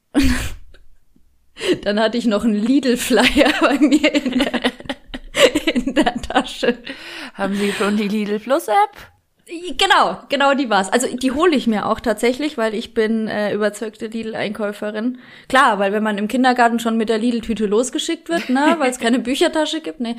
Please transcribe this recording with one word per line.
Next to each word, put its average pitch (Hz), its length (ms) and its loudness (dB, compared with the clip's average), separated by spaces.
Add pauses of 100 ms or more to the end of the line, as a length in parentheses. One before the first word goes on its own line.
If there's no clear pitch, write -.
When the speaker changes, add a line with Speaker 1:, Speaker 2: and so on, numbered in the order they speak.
(140)
Speaker 1:
<laughs> - 20 -2 (1700)
dann 208 160 0
hatte 220 180 0
ich 233 80 -2
noch 202 180 2
einen 220 100 2
Lidl-Flyer 247 1000 2
<laughs> 359 40 -4
bei 277 180 2
mir 285 360 4
in 254 240 -2
der, 247 220 -2 (1120)
in 254 200 -2
der - 280 2
Tasche. - 560 -2 (560)
Speaker 2:
Haben 196 200 -4
Sie 202 180 0
schon 208 260 0
die 208 100 -2
Lidl 208 320 -2
Plus 269 280 -2
App? 415 280 2 (800)
Speaker 1:
Genau, 311 500 4
genau 277 260 2
die 254 160 -2
war's. 196 220 2
Also 240 200 2
die 254 200 -2
hole 311 240 4
ich 233 100 -2
mir 214 200 0
auch 214 120 0
tatsächlich, 247 580 -2
weil 220 160 -2
ich 220 220 -8
bin, 220 320 0
äh, 208 260 -4
überzeugte 208 540 -4
Lidl-Einkäuferin. 214 1120 -6 (300)
Klar, 254 320 4
weil 196 120 2
wenn 214 120 0
man 208 140 0
im 208 100 -2
Kindergarten 247 500 4
schon 226 180 -2
mit 226 120 0
der 226 100 0
Lidl-Tüte 226 480 -2
losgeschickt 269 640 -2
wird, 330 200 -2
ne, 294 280 2
Speaker 2:
<laughs> - 20 -8
Speaker 1:
weil's 254 220 -2
keine 240 180 2
Büchertasche 302 640 -2
gibt, 320 180 -10
nee, 233 200 -6